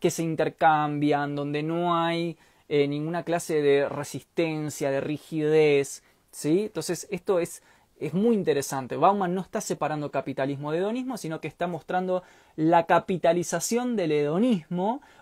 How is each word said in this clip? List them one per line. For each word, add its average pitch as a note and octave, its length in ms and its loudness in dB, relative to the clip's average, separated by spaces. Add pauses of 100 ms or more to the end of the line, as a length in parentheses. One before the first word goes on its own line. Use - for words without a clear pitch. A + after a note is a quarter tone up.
que E3+ 80 2
se E3 140 -4
intercambian, D3 1120 0
donde D3 260 -4
no E3+ 340 0
hay, E3+ 400 -2 (320)
eh, C#3+ 200 2
ninguna D#3 340 -4
clase E3 400 0
de C#3 260 4
resistencia, D3 1040 -4
de C3+ 100 0
rigidez, D3+ 1040 2 (300)
¿sí? E3+ 320 0
Entonces E3 480 -6
esto F3+ 260 0
es, - 240 -6 (380)
es D3 120 -6
muy A3 220 4
interesante. C#3 640 -2
Bauman F3+ 360 2
no F#3 100 -2
está - 180 -6
separando D3+ 500 -4
capitalismo C#3 640 -4
de E3 60 -2
hedonismo, A#3+ 380 -4
sino D#3+ 240 -8
que D#3+ 60 -10
está E3+ 220 -4
mostrando F3+ 560 -4 (320)
la E3 300 4
capitalización F3 1080 0
del F3 160 0
hedonismo F3+ 920 0 (200)